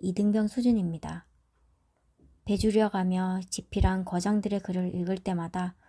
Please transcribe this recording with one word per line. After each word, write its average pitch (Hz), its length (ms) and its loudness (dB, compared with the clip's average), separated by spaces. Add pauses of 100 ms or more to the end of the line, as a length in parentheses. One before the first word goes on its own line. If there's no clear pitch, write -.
이등병 208 460 2
수준입니다. 175 800 0 (1160)
배주려가며 190 1040 2
지필한 185 560 0
거장들의 202 560 0
글을 180 340 -2
읽을 180 240 -2
때마다 180 580 -4 (120)